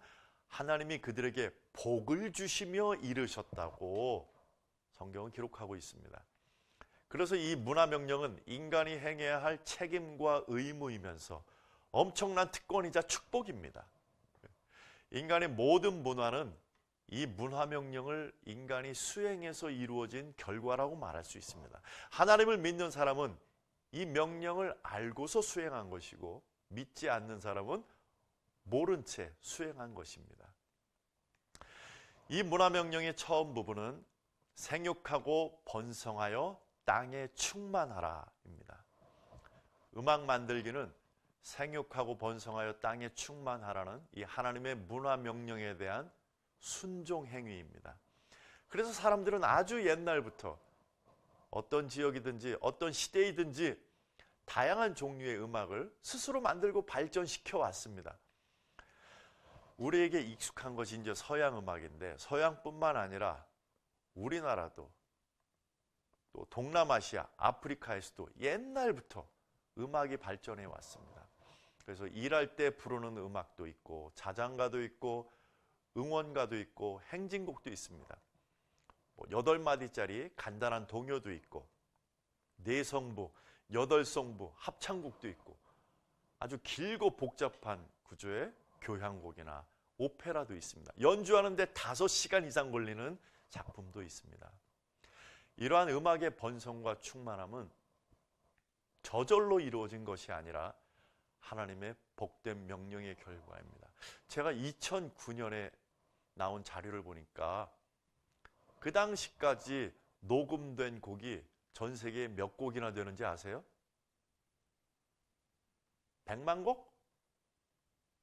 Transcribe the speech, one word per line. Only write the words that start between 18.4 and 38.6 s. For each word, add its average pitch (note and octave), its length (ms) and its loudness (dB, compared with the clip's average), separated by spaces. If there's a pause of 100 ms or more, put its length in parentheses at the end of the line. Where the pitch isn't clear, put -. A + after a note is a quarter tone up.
인간이 C3 480 -4
수행해서 E3+ 760 -4
이루어진 B2 680 -4
결과라고 B2 580 0
말할 E2+ 280 -6
수 - 140 -12
있습니다. - 440 -14 (280)
하나님을 G#3+ 480 8
믿는 E3+ 340 0
사람은 C#3 460 2 (540)
이 E3+ 140 -2
명령을 E3+ 760 0
알고서 A#2 600 0
수행한 D3 480 -2
것이고, F2+ 540 -10 (260)
믿지 C3+ 400 -6
않는 A2 300 -2
사람은 G#2 440 -4 (800)
모른 D3+ 420 2
채 E2+ 340 -8
수행한 C3+ 540 -8
것입니다. - 540 -14 (1800)
이 F3+ 120 0
문화 F3+ 280 8
명령의 E3 460 2
처음 D#3 380 2
부분은 A2 500 -4 (520)
"생육하고 D#3+ 1080 0
번성하여 A2+ 920 -2 (260)
땅에 B2+ 500 2
충만하라"입니다. G2 1500 -4 (1120)